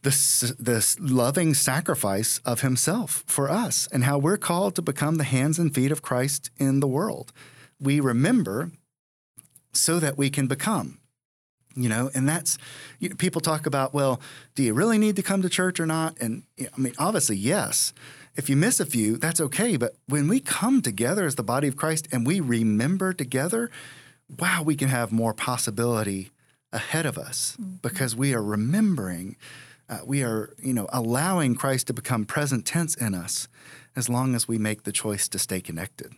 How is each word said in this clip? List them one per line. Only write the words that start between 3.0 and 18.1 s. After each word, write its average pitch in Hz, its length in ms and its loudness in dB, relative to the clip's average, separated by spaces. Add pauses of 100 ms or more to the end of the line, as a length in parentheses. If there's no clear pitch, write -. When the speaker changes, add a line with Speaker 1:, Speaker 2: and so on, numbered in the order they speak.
Speaker 1:
for 139 220 0
us, 214 440 0
and 123 120 2
how 143 140 2
we're 160 180 2
called 180 380 0
to 180 80 -2
become 151 340 0
the 151 80 0
hands 143 340 2
and 156 160 2
feet 135 180 2
of 151 100 -4
Christ 131 560 -2
in 139 220 2
the 143 80 2
world. 156 440 -2 (480)
We 143 200 2
remember 139 720 2 (1000)
so 165 280 2
that 139 180 0
we 139 120 4
can 139 180 0
become, 139 500 -2 (760)
you 123 120 0
know, 120 260 0
and 131 140 2
that's, 165 300 0 (400)
you 185 120 -4
know, - 60 -12
people 175 240 0
talk 156 260 0
about, 135 280 0
"Well, 135 260 2 (360)
do 139 60 2
you 113 120 4
really 214 240 4
need 214 180 4
to 196 60 -2
come 196 200 0
to 180 60 0
church 185 300 0
or 165 80 0
not?" 160 340 2
And, 117 220 -4 (140)
you 131 80 -8
know, - 120 -10
I 131 40 -6
mean, 123 180 -2
obviously, 170 380 0
yes. 139 560 0 (440)